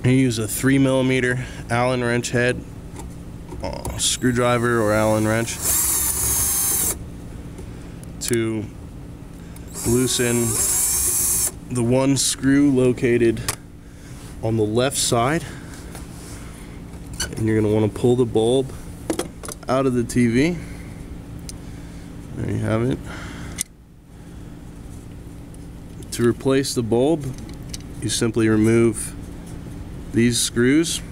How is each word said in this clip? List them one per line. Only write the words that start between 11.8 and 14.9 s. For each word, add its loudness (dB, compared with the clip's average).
one 4
screw 4
located 4
on 2
the 4
left 2